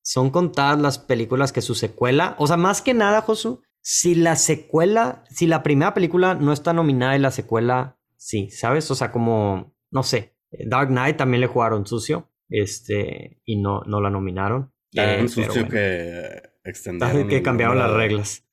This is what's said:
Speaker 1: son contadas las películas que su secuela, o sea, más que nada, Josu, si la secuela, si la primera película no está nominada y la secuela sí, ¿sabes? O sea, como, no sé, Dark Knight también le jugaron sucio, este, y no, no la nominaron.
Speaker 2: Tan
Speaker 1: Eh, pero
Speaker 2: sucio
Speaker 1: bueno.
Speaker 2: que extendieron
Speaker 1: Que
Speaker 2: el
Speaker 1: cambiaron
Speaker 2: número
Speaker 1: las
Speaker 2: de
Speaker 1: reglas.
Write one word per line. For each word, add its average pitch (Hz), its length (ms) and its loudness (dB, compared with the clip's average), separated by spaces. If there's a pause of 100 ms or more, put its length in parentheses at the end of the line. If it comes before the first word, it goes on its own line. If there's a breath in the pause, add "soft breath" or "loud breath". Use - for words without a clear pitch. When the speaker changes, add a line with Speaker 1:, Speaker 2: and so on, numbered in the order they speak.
Speaker 1:
son 131 300 0
contadas 147 480 2
las 143 200 0
películas 127 520 0
que 120 100 -2
su 120 140 -4
secuela, 127 640 0
o 147 80 2
sea, 170 100 2
más 190 240 2
que 262 120 0
nada, 214 280 4
Josu, 226 400 -4 (200)
si - 340 0
la 165 200 4
secuela, 175 920 0
si - 180 -2
la 160 160 2
primera 147 300 2
película 185 400 2
no 147 200 2
está 156 200 0
nominada 139 420 2
y 139 40 2
la 135 120 2
secuela 123 680 -2 (180)
sí, 98 340 -6
¿sabes? 143 380 -2
O 139 60 -2
sea, 117 160 -2
como, 110 640 0 (160)
no 131 120 -2
sé, - 320 -4 (300)
Dark 131 240 0
Knight 131 280 0
también 127 240 2
le 127 60 2
jugaron 113 380 0
sucio, - 440 -6 (200)
este, - 960 -6
y 110 160 -4
no, 101 240 -2
no 104 160 -2
la 101 80 0
nominaron. 98 640 -4 (180)
Speaker 2:
Tan 104 180 0
Speaker 1:
Eh, 107 80 2
pero 117 120 0
Speaker 2:
sucio 110 220 -2 (140)
Speaker 1:
bueno. - 40 -8
Speaker 2:
que 87 720 -4 (220)
extendieron 104 640 -2
Speaker 1:
Que 135 100 0
Speaker 2:
el 123 60 -2
Speaker 1:
cambiaron 120 340 0
Speaker 2:
número 117 160 2
Speaker 1:
las 110 80 2
Speaker 2:
de 110 60 0
Speaker 1:
reglas. 104 460 -4